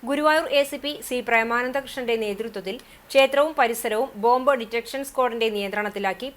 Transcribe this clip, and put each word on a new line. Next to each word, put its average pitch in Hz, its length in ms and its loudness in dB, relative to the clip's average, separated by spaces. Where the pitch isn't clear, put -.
ഗുരുവായൂർ 302 460 2
എ - 100 2
സി 285 140 -8
പി 294 80 -4
സി 254 100 -4
പ്രേമാനന്ദകൃഷ്ണന്റെ 240 960 0
നേതൃത്വത്തിൽ 208 520 -6
ക്ഷേത്രവും 277 480 4
പരിസരവും 233 520 0
ബോംബ് 254 380 4
ഡിറ്റക്ഷൻ 233 480 -6
സ്ക്വാഡിന്റെ 233 460 0
നിയന്ത്രണത്തിലാക്കി 202 800 -4